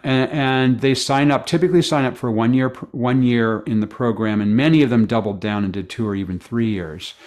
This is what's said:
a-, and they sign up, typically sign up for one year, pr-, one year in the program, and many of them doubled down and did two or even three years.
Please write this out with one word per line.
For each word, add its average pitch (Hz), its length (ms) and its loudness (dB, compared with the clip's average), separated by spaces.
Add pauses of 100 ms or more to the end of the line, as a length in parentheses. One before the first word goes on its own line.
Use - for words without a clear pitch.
a-, 131 320 0
and 131 460 2
they 135 140 2
sign 139 360 2
up, 135 160 0
typically 175 340 2
sign 147 240 0
up 127 120 -2
for 127 120 -4
one 113 240 2
year, 131 180 2
pr-, - 160 -12
one 127 360 0
year 117 440 2
in 110 120 0
the 107 80 0
program, 110 540 -2
and 104 160 2
many 151 260 4
of 127 80 2
them 113 160 4
doubled 101 340 -2
down 104 220 -2
and 95 100 -4
did 95 160 -8
two - 160 -6
or 101 120 -4
even 92 240 -6
three 117 300 -2
years. 87 440 -8 (120)